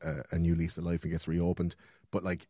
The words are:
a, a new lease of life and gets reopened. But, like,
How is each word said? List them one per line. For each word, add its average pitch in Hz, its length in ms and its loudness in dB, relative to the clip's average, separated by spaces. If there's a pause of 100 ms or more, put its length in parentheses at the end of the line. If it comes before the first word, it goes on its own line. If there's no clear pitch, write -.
a, 76 340 -4
a - 20 2
new 85 160 4
lease 82 240 2
of 82 80 -4
life 85 180 0
and 82 80 -4
gets 82 160 -2
reopened. 87 480 0 (360)
But, 85 120 0
like, 90 260 -4